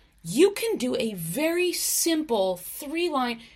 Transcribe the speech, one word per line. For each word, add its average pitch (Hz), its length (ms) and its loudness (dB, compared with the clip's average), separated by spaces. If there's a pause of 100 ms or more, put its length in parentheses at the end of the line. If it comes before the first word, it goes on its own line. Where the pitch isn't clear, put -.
(220)
You 262 300 4
can 453 260 -2
do 254 200 -2
a 220 160 0
very 311 600 0
simple 240 840 0
three-line, 277 840 -4 (160)